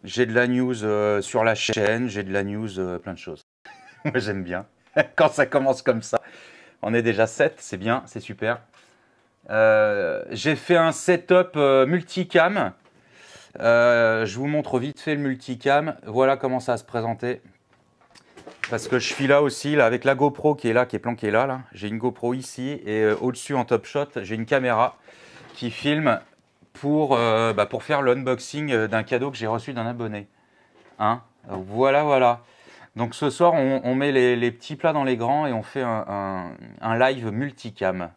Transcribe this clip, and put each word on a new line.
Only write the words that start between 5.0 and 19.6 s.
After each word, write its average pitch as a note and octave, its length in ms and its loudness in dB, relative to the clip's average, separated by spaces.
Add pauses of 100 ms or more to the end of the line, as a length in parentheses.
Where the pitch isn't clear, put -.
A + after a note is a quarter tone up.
Quand B2+ 140 4
ça C#3+ 180 0
commence C3+ 340 0
comme A2+ 220 0
ça. - 180 -4 (640)
On A2 100 -2
est A#2 80 2
déjà A2+ 240 2
sept, - 320 0
c'est - 200 -12
bien, A2+ 280 -2
c'est - 140 -14
super. A2+ 420 -6 (880)
Euh, G#2+ 800 2
j'ai D3 260 -2
fait F3 220 2
un E3 140 4
setup, F3+ 640 2
euh, C3+ 320 6
multicam. F3 880 0 (840)
Euh, A#2 680 4
je G2 100 -8
vous C3+ 80 -4
montre D3 320 -2
vite C#3 220 -4
fait D3+ 160 -4
le D3 60 -4
multicam. C#3 840 -2
Voilà C3 320 2
comment B2+ 220 -2
ça A#2+ 140 -2
va A#2 40 -2
se - 80 -12
présenter. A#2 560 -6 (1300)
Parce A2+ 180 -4
que B2+ 120 0
je - 120 -6
suis C#3 140 -4
là C#3+ 160 6
aussi, D3 340 -2